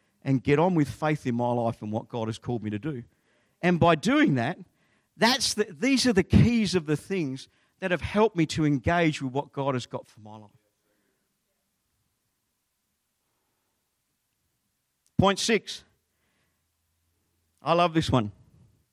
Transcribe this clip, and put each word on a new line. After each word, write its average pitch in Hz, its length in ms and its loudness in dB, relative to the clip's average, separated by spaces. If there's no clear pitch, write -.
and 131 200 0
get 143 160 2
on 180 160 2
with 151 140 2
faith 156 380 -4
in 123 80 -2
my 120 180 -2
life 117 300 -4
and 107 100 -8
what 110 160 -6
God 110 200 -6
has 110 100 -8
called 120 240 -8
me 107 80 -6
to 104 80 -6
do. 123 260 -10
And 175 180 2
by 170 160 2
doing 269 400 2
that, 131 240 -4
that's 226 380 0
the, 208 100 -2
these 233 420 0
are 240 80 2
the 180 80 4
keys 220 520 4
of 165 120 -2
the 151 100 0
things 147 520 -6
that 185 100 -6
have 170 100 0
helped 214 360 0
me 160 100 2
to 160 180 -2
engage 160 560 0
with 131 120 -6
what 143 200 -6
God 135 220 -4
has 123 100 -4
got - 220 -12
for - 140 -20
my 107 160 -20
life. 107 140 -20
Point 190 200 4
six. - 460 0
I 151 120 0
love 175 180 2
this 160 180 0
one. 113 220 0